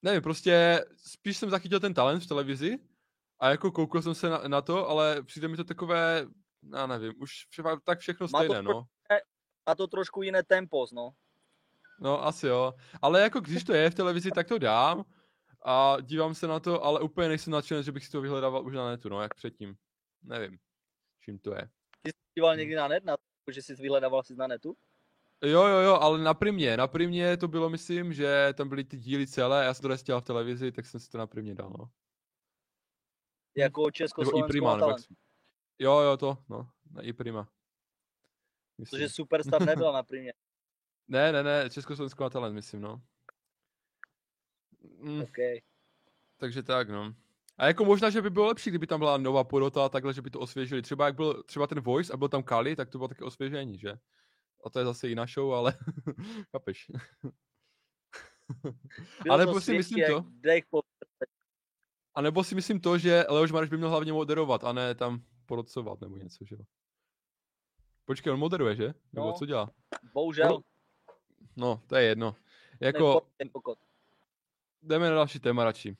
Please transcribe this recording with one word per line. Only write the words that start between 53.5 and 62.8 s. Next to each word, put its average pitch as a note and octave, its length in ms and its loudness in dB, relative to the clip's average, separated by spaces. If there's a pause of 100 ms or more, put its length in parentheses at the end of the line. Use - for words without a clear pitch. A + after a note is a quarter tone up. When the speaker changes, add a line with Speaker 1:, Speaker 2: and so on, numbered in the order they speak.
Speaker 1:
že? G2+ 200 -12 (640)
A A#2 40 -10
to B2+ 100 -6
je B2 60 0
zase A#2+ 220 -6
jiná A#2 180 -4
show, C3+ 280 -4
ale B2 200 0
<laughs> G3 800 -12
chápeš. - 400 -10 (320)
<laughs> C3+ 80 -10 (1900)
Speaker 2:
Bylo D#3 120 4
Speaker 1:
A - 20 8
Speaker 2:
to F3 80 8
Speaker 1:
nebo F#3+ 140 2
si - 60 -10
Speaker 2:
svěží G#3+ 120 2
Speaker 1:
myslím F#3+ 220 -2
Speaker 2:
jak D#3 100 4
Speaker 1:
to. D#3 200 0
Speaker 2:
dech D#3+ 400 0
po D#3 120 0 (1300)
Speaker 1:
A C#3+ 60 -2
nebo D#3 220 2
si F#3 120 -4
myslím F#3+ 260 -2